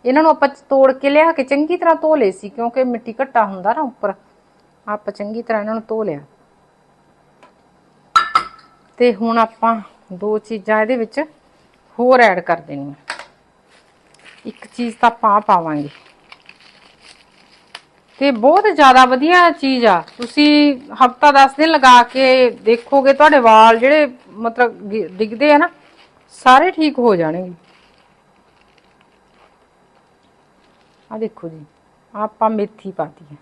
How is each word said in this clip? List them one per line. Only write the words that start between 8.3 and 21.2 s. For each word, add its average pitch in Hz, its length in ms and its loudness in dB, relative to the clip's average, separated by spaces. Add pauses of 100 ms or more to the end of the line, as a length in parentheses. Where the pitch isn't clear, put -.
ਤੇ 240 180 0
ਹੁਣ 226 220 -4
ਆਪਾਂ 226 440 -2 (320)
ਦੋ 208 260 -8
ਚੀਜ਼ਾਂ 214 420 -6
ਇਹਦੇ 220 140 -2
ਵਿੱਚ 226 240 -8 (800)
ਹੋਰ 247 200 2
ਐਡ 196 200 2
ਕਰ 170 200 -6
ਦੇਣੀਆਂ। 143 340 -16 (1500)
ਇੱਕ - 200 -20 (120)
ਚੀਜ਼ 233 240 -8
ਤਾਂ 233 80 2
ਆਪਾਂ 226 220 -2
ਆਹ 208 100 2
ਪਾਵਾਂਗੇ, 160 480 -2 (2250)
ਤੇ 277 120 0
ਬਹੁਤ 294 360 2
ਜ਼ਿਆਦਾ 262 380 6
ਵਧੀਆ 330 440 2
ਚੀਜ਼ 262 360 -2
ਆ। 180 180 2 (140)
ਤੁਸੀਂ 294 580 0 (180)
ਹਫ਼ਤਾ 269 380 2